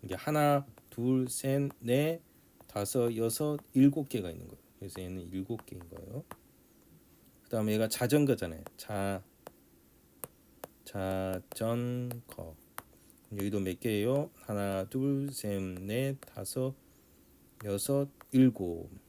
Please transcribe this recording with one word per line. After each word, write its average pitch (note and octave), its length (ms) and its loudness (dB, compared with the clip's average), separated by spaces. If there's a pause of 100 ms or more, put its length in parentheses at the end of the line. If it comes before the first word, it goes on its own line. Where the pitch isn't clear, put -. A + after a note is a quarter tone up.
이게 - 140 -8
하나, D3 500 4 (240)
둘, B2+ 400 2
셋, C#3 400 0 (100)
넷, C#3+ 420 2 (460)
다섯, A#2 480 0
여섯, C3 440 0 (140)
일곱 C#3 360 6
개가 F#2+ 220 -4
있는 E2+ 160 -12
거예요. - 140 -18 (160)
그래서 F#2+ 240 -10
얘는 F2+ 300 -8
일곱 F#2+ 340 -6
개인 F2+ 220 -14
거예요. - 380 -12 (1200)
그 - 60 -20
다음에 G#2+ 240 2
얘가 A2 140 4
자전거잖아요. A#2+ 760 2 (140)
자, G2 480 -4 (1600)
자전거. G2+ 1700 -4 (760)
여기도 G2+ 280 -2
몇 F#2+ 200 -2
개예요? A#2 560 2
하나, G2 500 -2
둘, C#3 460 -2
셋, G2+ 300 -4
넷, G#2 600 -4
다섯, C3 520 -6 (920)
여섯, C#3 420 2 (240)
일곱. G2 580 6 (200)